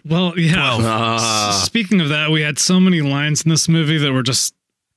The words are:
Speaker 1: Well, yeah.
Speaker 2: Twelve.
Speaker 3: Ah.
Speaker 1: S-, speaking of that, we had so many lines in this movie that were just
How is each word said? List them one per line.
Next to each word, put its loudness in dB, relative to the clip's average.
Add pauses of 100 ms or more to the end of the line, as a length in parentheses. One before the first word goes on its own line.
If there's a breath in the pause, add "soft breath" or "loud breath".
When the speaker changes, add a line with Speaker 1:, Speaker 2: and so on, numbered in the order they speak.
Speaker 1:
Well, -2
yeah. 2
Speaker 2:
Twelve. 0
Speaker 3:
Ah. 0
Speaker 1:
S-, -2
speaking 0
of -2
that, -2
we 0
had -4
so 2
many 4
lines -2
in 0
this 0
movie 2
that 0
were 0
just -4 (420)